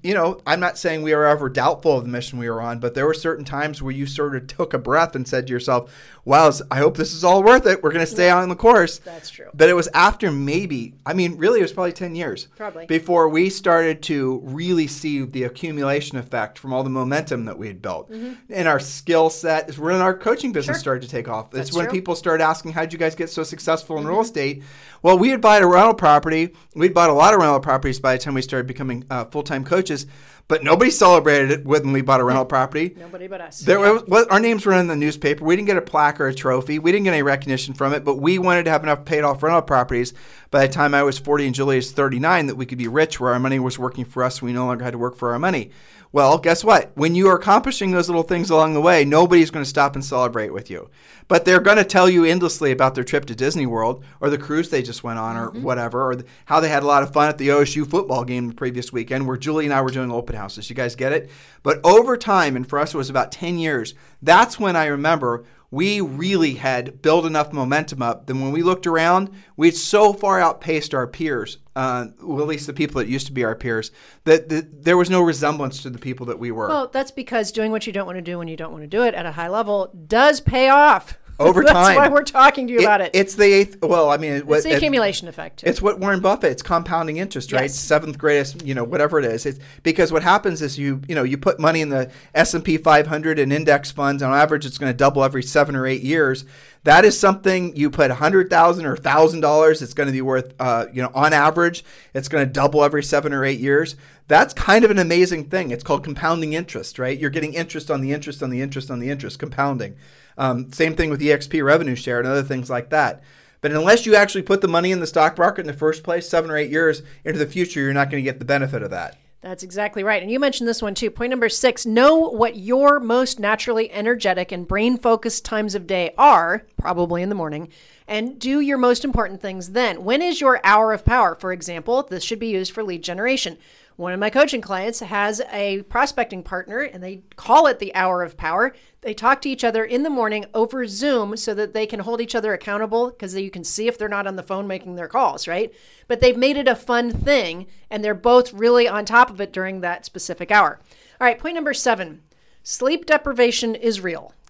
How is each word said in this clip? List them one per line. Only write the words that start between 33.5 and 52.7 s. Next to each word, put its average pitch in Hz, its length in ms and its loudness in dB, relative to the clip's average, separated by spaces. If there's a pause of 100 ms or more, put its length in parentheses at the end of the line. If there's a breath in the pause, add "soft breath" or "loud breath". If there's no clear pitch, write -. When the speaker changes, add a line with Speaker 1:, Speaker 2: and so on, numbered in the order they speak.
Speaker 1:
There 185 200 4
Speaker 2:
Yeah. 202 120 6
Speaker 1:
was, 226 160 2
well, 220 240 4
our 196 80 6
names 220 260 0
were 196 80 4
in 180 140 4
the 160 80 -4
newspaper. 147 500 -2
We 170 100 4
didn't 202 120 -2
get 196 100 2
a - 40 0
plaque 147 380 0
or 143 80 0
a 131 60 -4
trophy. 135 460 -2
We 165 120 2
didn't 208 140 0
get 180 80 2
any 151 80 0
recognition 135 540 -2
from 139 180 -2
it, 147 100 -4
but 143 120 0
we 165 240 0
wanted 175 260 0
to 160 60 0
have 151 120 2
enough 143 220 -2
paid 151 180 0
off 139 200 -2
rental 160 180 2
properties 123 500 0 (380 loud breath)
by 139 160 4
the 139 80 -2
time 143 220 2
I 143 80 4
was 139 160 0
forty 143 260 0
and 127 80 -2
Julie 135 240 0
is 127 140 -4
thirty-nine 143 560 0
that 123 80 -6
we 127 100 -8
could 127 140 -10
be 117 80 -6
rich 156 320 -2
where 123 120 0
our 123 80 0
money 131 200 -2
was 127 180 -4
working 123 280 -8
for 127 180 -6
us. 127 180 -4
We 123 100 -6
no 123 140 -4
longer 123 180 -6
had 120 100 -6
to 120 40 -10
work 123 180 -6
for 120 180 -4
our 120 60 -4
money. 156 300 -4 (420 soft breath)
Well, 143 280 4
guess 165 240 0
what? 214 320 4
When 160 180 0
you 185 160 6
are 185 60 6
accomplishing 202 560 2
those 175 180 0
little 165 140 0
things 170 260 -2
along 156 240 4
the 147 80 0
way, 165 240 4
nobody's 165 460 6
gonna 151 120 -6
stop 139 300 0
and 135 100 -8
celebrate 117 480 -2
with 95 200 -12
you. - 180 -14 (380 soft breath)
But - 180 2
they're 180 140 6
gonna 202 240 6
tell 185 260 6
you 175 160 6
endlessly 160 460 0